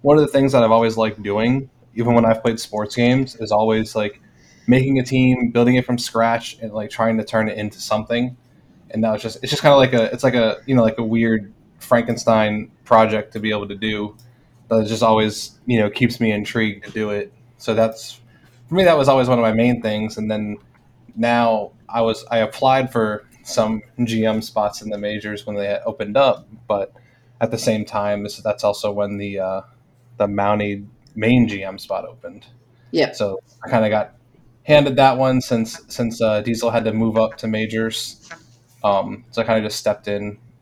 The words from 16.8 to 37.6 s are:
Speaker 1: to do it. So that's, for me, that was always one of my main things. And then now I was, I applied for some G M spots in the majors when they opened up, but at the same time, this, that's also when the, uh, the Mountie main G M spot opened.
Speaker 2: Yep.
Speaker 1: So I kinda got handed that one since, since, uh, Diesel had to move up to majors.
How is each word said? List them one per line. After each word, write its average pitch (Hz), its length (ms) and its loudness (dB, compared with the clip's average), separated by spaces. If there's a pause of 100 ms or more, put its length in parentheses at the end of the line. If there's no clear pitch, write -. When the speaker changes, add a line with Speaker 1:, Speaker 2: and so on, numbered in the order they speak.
Speaker 1:
to - 80 -18
do 107 180 -4
it. 104 220 -6 (260)
So 113 160 -4
that's, - 460 -2 (480)
for 165 60 -6
me, 185 100 4
that 165 140 6
was 139 100 4
always 131 200 4
one 123 100 4
of 117 40 2
my 110 100 2
main 120 300 2
things. 107 360 -4
And 107 120 -6
then 104 280 -6 (560)
now 113 580 0 (160)
I 117 140 -4
was, 113 280 -2
I 117 80 0
applied 127 540 0
for 107 320 -2 (200)
some 110 360 -2 (240)
G 110 220 -2
M 110 160 0
spots 107 400 -4
in 107 80 -12
the 104 80 -8
majors 104 480 -8
when 104 100 -10
they 101 300 -4
opened 107 300 -6
up, 135 320 2 (180)
but 101 260 -4 (480)
at 120 120 -2
the 113 60 -6
same 107 260 -2
time, 104 400 -4
this, 101 140 -12
that's - 260 -4
also 104 260 -2
when 101 280 -4
the, 101 200 -8
uh, 95 220 -4 (580)
the 104 80 0
Mountie 101 600 -2 (280)
main 113 320 4
G 101 160 -6
M 95 160 -12
spot - 260 -8
opened. 85 420 -18 (440)
Speaker 2:
Yep. - 240 -2
Speaker 1:
So 98 240 -4 (260)
I - 60 -10
kinda 110 200 2
got 107 240 -2 (500)
handed 143 320 4
that 135 200 4
one 131 240 2
since, 113 480 -4
since, 117 320 -6
uh, 107 200 0
Diesel 113 300 -2
had 113 160 -2
to 110 60 -2
move 110 240 0
up 110 220 0
to - 80 -10
majors. 110 800 -6 (540)